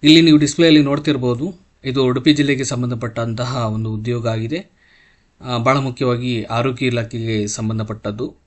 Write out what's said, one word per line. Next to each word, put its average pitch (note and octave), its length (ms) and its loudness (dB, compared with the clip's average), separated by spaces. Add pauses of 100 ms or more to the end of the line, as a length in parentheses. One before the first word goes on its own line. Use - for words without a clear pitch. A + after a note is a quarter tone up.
ಇಲ್ಲಿ D#3 200 8
ನೀವು D#3 160 8
ಡಿಸ್ಪ್ಲೇಯಲ್ಲಿ D3+ 440 4
ನೋಡ್ತಿರ್ಬೋದು, C#3 720 -2 (300)
ಇದು C3+ 200 0
ಉಡುಪಿ B2+ 300 2
ಜಿಲ್ಲೆಗೆ C#3 300 0
ಸಂಬಂಧಪಟ್ಟಂತಹ A#2+ 1000 -6
ಒಂದು A2 280 -4
ಉದ್ಯೋಗ A#2 340 -4
ಆಗಿದೆ. A2+ 420 -6 (720)
ಆ, B2 180 -6
ಬಹಳ C3 180 2
ಮುಖ್ಯವಾಗಿ B2 680 -2
ಆರೋಗ್ಯ A#2+ 440 -2
ಇಲಾಖೆಗೆ A2+ 600 -4
ಸಂಬಂಧಪಟ್ಟದ್ದು. G#2+ 880 -6 (120)